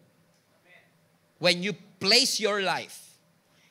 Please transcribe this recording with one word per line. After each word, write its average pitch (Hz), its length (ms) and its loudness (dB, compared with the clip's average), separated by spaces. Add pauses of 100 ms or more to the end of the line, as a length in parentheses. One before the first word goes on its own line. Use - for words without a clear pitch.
(1400)
when 175 160 4
you 190 160 -4 (240)
place 226 400 2
your 202 240 0
life - 560 -6 (520)